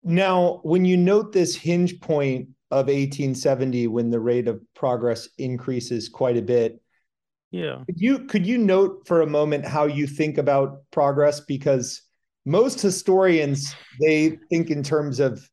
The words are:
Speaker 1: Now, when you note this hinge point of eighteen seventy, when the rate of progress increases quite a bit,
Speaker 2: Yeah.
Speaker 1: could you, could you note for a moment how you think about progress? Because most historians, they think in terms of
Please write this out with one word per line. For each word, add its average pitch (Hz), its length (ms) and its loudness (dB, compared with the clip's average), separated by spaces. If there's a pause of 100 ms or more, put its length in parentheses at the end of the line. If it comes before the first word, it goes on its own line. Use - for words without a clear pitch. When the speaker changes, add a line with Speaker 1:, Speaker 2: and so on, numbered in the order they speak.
Speaker 1:
Now, 180 580 2
when 180 240 2
you 180 120 4
note 208 340 2
this 175 240 0
hinge 175 440 -2
point 135 500 -2 (200)
of 135 200 0
eighteen 139 440 -2
seventy, 127 540 0
when 117 240 -2
the 117 80 0
rate 120 280 0
of 110 140 -6 (140)
progress 120 540 -4 (100)
increases 123 720 -6
quite 123 280 -2
a 110 60 -2
bit, 117 360 0 (720)
Speaker 2:
Yeah. 143 360 -8
Speaker 1:
could 170 140 -10
you, 254 260 2
could 196 200 0
you 247 120 0
note 190 500 2
for 170 140 4
a 156 60 2
moment 147 380 0
how 147 200 0
you 143 220 -2
think 151 300 -2
about 139 420 0 (120)
progress? 143 480 2
Because 135 640 -2 (420)
most 214 360 0
historians, 175 920 0 (240)
they 156 380 2 (120)
think 165 200 -2
in 143 140 -2
terms 143 360 -2
of 123 340 0